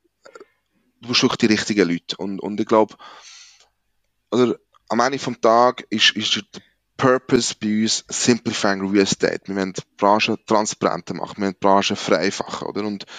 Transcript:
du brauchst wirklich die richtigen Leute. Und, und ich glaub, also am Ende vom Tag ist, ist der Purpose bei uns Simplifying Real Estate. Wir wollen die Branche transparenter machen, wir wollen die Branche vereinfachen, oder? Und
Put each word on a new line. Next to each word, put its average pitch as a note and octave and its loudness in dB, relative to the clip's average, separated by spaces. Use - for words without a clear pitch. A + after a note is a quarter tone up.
du A#2 -12
brauchst B2 0
wirklich C3 0
die A2 2
richtigen G2+ 0
Leute. - -6
Und, G2 -10
und G#2 -6
ich A2 -4
glaub, A2 2
also A#2 2
am A2 -2
Ende C3 0
vom B2 -8
Tag A#2 4
ist, - 2
ist G#2+ -2
der - -18
Purpose B2+ 0
bei G#2+ 0
uns - -2
Simplifying G#2+ 0
Real G2 4
Estate. - -2
Wir F#2+ -8
wollen F#2+ -4
die - -10
Branche G#2 2
transparenter G2+ -2
machen, - -10
wir G2+ -4
wollen F#2+ -4
die - -20
Branche G2 2
vereinfachen, - -4
oder? G#2 -6
Und G#2 -8